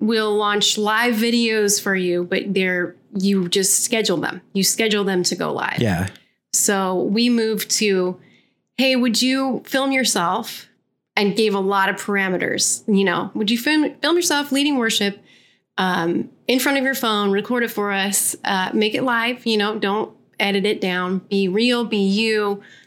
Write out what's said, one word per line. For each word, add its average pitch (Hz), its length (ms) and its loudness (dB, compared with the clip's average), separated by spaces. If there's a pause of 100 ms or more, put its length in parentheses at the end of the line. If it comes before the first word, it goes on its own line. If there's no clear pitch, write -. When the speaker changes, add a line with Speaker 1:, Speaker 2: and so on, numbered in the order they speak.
Speaker 1:
will 214 340 0
launch 208 420 0
live 220 380 2
videos 220 640 2
for 196 140 -2
you, 180 300 0
but 190 280 -2
they're, 180 440 0 (200)
you 190 320 2
just 190 360 0
schedule 214 320 0
them. - 240 -4 (140)
You 196 100 2
schedule 208 400 0
them 190 180 0
to - 140 -2
go 156 160 -4
live. - 260 -4
Speaker 2:
Yeah. 92 300 0 (440)
Speaker 1:
So 190 480 0
we 233 300 2
moved 220 480 0
to, 185 400 0 (580)
"Hey, 262 200 4
would 240 260 2
you 262 440 0
film 269 260 0
yourself?" 220 760 -2 (520)
And 202 160 2
gave 214 200 2
a 202 60 -2
lot 190 280 0
of 196 80 -2
parameters. 196 920 -2
You 196 160 4
know, 180 300 -2
"Would 208 160 -2
you 240 60 0
film, 294 460 0
film 320 140 2
yourself 302 360 0
leading 285 260 2
worship, 220 400 0 (600)
um, 175 500 0 (200)
in 254 100 4
front 277 180 0
of 269 80 0
your 269 100 0
phone, 208 360 0
record 208 320 0
it 226 80 -2
for 208 220 -4
us, 196 520 -2
uh, 185 300 0
make 214 200 2
it 269 100 -2
live, 240 420 -2
you 226 100 2
know, 214 220 0
don't 202 320 -2 (280)
edit 202 280 0
it 208 160 -2
down, 180 480 -2
be 196 180 2
real, 233 380 2
be 220 100 -4
you," 202 640 0 (260)